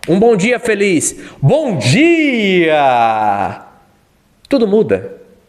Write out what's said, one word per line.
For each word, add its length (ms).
Um 120
bom 180
dia 200
feliz? 600
Bom 360
dia! 1900
Tudo 180
muda. 520